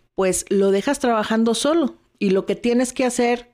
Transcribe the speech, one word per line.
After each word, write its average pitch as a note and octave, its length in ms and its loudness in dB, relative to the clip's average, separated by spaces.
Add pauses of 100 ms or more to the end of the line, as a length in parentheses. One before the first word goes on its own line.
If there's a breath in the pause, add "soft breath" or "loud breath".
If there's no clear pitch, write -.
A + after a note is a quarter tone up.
(160)
pues F#3 340 0
lo G3 220 2
dejas G3+ 280 -2
trabajando A3+ 540 0
solo. D4 420 0 (240)
Y G3 120 0
lo F#3+ 140 0
que G3+ 100 -2
tienes A#3+ 380 0
que C4 120 -2
hacer A#3+ 480 -2